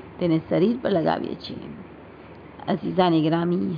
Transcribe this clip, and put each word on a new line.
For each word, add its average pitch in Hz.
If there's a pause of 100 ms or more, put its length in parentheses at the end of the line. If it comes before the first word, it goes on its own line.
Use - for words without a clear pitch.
(200)
તેને 165
શરીર 190
પર -
લગાવીએ 151
છીએ." - (1120)
અઝીઝાની 170
ગિરામી, 170